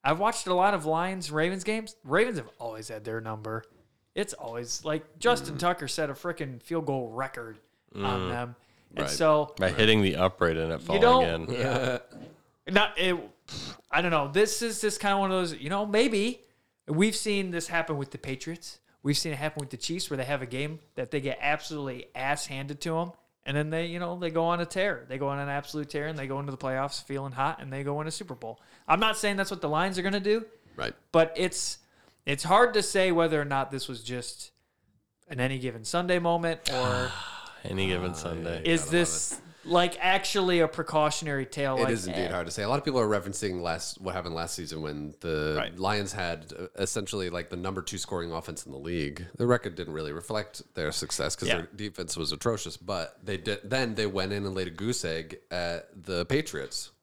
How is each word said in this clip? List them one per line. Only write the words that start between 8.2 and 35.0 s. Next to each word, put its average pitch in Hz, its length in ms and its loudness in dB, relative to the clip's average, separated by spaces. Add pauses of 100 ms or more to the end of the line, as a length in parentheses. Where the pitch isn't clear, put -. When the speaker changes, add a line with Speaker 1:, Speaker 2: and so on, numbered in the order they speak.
Speaker 1:
them. 120 260 -4 (400)
And - 100 -2
Speaker 2:
Right. 139 40 -2
Speaker 1:
so 151 480 4
Speaker 3:
By 92 120 4
hitting 107 320 8
the 92 140 4
upright 87 400 4
and 80 160 0
it 80 80 -4
Speaker 1:
you - 60 -14
Speaker 3:
falling 82 160 4
Speaker 1:
don't 85 480 6
Speaker 3:
in. 123 60 -2
Speaker 2:
Yeah. 127 420 0 (680)
Speaker 1:
Not, 196 300 4
it, 180 180 2 (760)
I 151 100 4
don't 175 100 2
know. 147 220 4
This 208 300 4
is 226 180 -4
just 208 200 0
kinda 202 180 4
one 196 120 2
of 185 60 2
those, 170 240 0
you 139 100 -6
know, 202 160 0
maybe. 220 580 2 (440)
We've 196 280 4
seen 196 340 0
this 170 180 -4
happen 165 300 0
with 135 120 -6
the - 80 -12
Patriots. - 600 -8 (240)
We've 143 160 4
seen 160 140 -2
it 139 40 -4
happen 151 240 -4
with 139 100 -8
the 127 60 -8
Chiefs - 340 -4
where 143 60 -2
they 131 80 -2
have 135 180 0
a 127 40 -6
game 147 340 -4 (140)
that 127 160 -6
they 147 100 0
get 135 200 -4
absolutely 143 760 -2
ass 139 320 -2
handed 139 360 -8
to 160 160 -2
'em, 175 140 -4 (320)
and 139 120 -2
then 151 140 0
they, 165 160 -2
you 170 120 -6
know, 175 200 -4
they 175 120 -2
go 165 140 2
on 170 160 2
a 170 60 0
tear. 185 420 -2
They 131 100 -6
go 139 100 0
on 139 100 -2
an 143 100 -4
absolute 143 400 -4
tear, 147 180 -4
and 160 120 -6
they 135 80 -6
go 135 120 -4
into 139 140 -4
the 131 60 -8
playoffs 135 440 -2
feeling 139 300 -6
hot, 135 280 0
and 135 120 -10
they 135 100 -6
go 143 120 -2
win 151 120 -4
a 160 40 -4
Super 165 240 -8
Bowl. 113 260 -10 (260)
I'm 170 140 6
not 220 160 2
saying 202 200 2
that's 190 140 0
what 185 120 -6
the 160 60 0
Lions 175 300 2
are 180 40 -2
gonna 196 180 2
do. 214 240 2 (320)
Speaker 2:
Right. - 180 -2 (180)
Speaker 1:
But 160 240 6
it's, - 420 -2 (480)
it's 143 180 0
hard 208 300 8
to 208 80 4
say 190 280 4
whether 165 300 4
or 143 60 0
not 135 240 0
this 135 180 -6
was 117 160 -10
just 120 460 -8 (800)